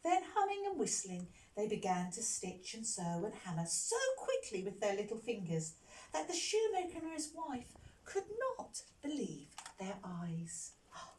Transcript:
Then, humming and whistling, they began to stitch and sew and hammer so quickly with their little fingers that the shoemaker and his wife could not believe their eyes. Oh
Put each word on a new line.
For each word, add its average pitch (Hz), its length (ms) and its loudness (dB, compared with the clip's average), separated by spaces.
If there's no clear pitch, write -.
Then, 359 180 6
humming 403 300 2
and 392 120 0
whistling, 180 500 6
they 208 120 2
began 185 440 4
to 226 120 -4
stitch - 500 -2
and 220 120 -6
sew 170 380 0
and 214 100 -2
hammer 170 200 0
so - 300 0
quickly - 460 0
with 196 180 -4
their 202 140 2
little 208 220 -2
fingers 175 560 -2
that 311 160 -2
the 349 60 -4
shoemaker 370 680 2
and 320 140 -4
his 302 200 -6
wife 294 400 -6
could 381 220 -2
not - 240 -10
believe 214 460 -4
their 196 240 -4
eyes. 170 680 -4
Oh - 240 -14